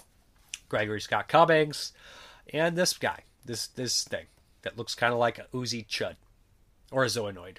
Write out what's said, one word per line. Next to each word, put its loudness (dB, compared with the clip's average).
Gregory -2
Scott 0
Cummings, 4
and 0
this 2
guy, -4
this, -8
this -2
thing -8
that -10
looks -8
kinda 2
like 2
a -14
Uzi -6
Chud, -4
or 2
a 4
Zoanoid, -4